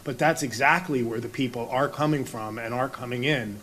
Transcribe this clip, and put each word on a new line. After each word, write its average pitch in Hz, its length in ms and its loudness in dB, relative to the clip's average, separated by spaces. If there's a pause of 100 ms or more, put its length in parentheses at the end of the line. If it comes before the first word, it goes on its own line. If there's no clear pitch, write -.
but 127 140 -6
that's 156 240 4
exactly 139 600 2
where 113 160 -2
the 117 120 -6
people 120 420 -2
are 135 160 2
coming 147 380 2
from 110 320 -6
and 117 160 -4
are 131 160 0
coming 123 340 -4
in 117 380 0